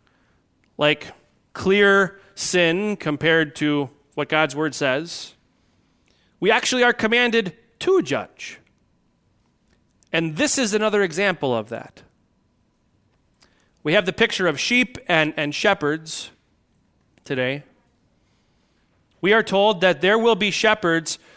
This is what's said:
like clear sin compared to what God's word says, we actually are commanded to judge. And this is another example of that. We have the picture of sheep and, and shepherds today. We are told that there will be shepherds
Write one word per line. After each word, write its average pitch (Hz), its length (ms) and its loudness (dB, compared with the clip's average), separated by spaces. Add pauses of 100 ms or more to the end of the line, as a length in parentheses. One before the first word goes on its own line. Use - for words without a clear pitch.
(760)
like 147 320 0 (460)
clear 196 680 2 (140)
sin 180 600 0
compared 156 600 0
to 147 320 -2 (260)
what 147 140 -6
God's 156 280 0
word 151 180 -4
says, 147 600 -4 (1040)
we 185 100 2
actually 247 320 2
are 240 100 4
commanded 226 640 0 (220)
to 370 240 2
judge. - 560 -8 (1500)
And 160 240 -2
this 277 220 0
is 214 160 0
another 208 280 0
example 165 520 0
of 107 140 -4
that. - 340 -14 (1800)
We 151 100 -2
have 196 140 2
the 185 60 -2
picture 214 360 0
of 143 100 -2
sheep 247 480 0
and, 160 300 2
and 147 180 -4
shepherds 160 760 -2 (960)
today. 135 380 -4 (1600)
We 190 120 2
are 220 100 4
told 196 380 0
that 175 200 2
there 196 180 2
will 226 180 2
be 196 140 -2
shepherds 170 680 0 (180)